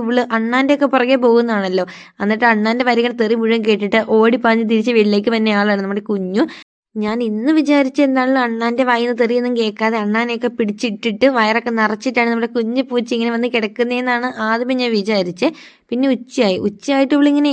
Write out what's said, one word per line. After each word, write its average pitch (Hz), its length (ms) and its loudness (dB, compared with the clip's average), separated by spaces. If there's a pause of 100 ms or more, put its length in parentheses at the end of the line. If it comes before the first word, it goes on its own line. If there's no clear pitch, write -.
ഇവള് 240 220 0 (120)
അണ്ണാൻ്റെ 254 400 0
ഒക്കെ 285 180 0
പുറകെ 254 300 2
പോകുന്നതാണല്ലോ. 208 640 2 (360)
എന്നിട്ട് 220 300 0
അണ്ണാൻ്റെ 226 380 0
വരികൾ 240 320 0
തെറി 220 200 2
മുഴുവൻ 226 280 0
കേട്ടിട്ട് 208 320 2 (180)
ഓടിപ്പാഞ്ഞ് 226 520 2
തിരിച്ച് 226 280 2
വീട്ടിലേക്ക് 208 360 2
വന്ന 220 260 2
ആളാണ് 202 240 0
നമ്മുടെ 202 260 -6
കുഞ്ഞു. 196 320 -2 (580)
ഞാൻ 214 140 -4 (100)
ഇന്ന് 220 300 -2
വിചാരിച്ച 285 500 2
എന്താണല്ലോ 262 400 0
അണ്ണാൻ്റെ 233 420 -2
വായിന്ന് 240 300 0
തെറിയൊന്നും 240 400 0
കേൾക്കാതെ 220 440 -2
അണ്ണാനെയൊക്കെ 233 460 -2 (100)
പിടിച്ചിട്ടിട്ട് 208 760 -2
വയറൊക്കെ 233 440 0
നിറച്ചിട്ടാണ് 220 540 0
നമ്മുടെ 233 220 -2
കുഞ്ഞു 240 340 0
പൂച്ച 240 280 -2
ഇങ്ങനെ 233 180 -2
വന്ന് 240 200 -2
കിടക്കുന്നതെന്നാണ് 240 760 -2 (180)
ആദ്യമേ 240 340 -2
ഞാൻ 247 160 0
വിചാരിച്ചത്. 196 600 -2 (320)
പിന്നെ 254 240 0
ഉച്ചയായി, 233 420 -2 (120)
ഉച്ചയായിട്ട് 269 480 0
ഇവളിങ്ങനെ 285 360 4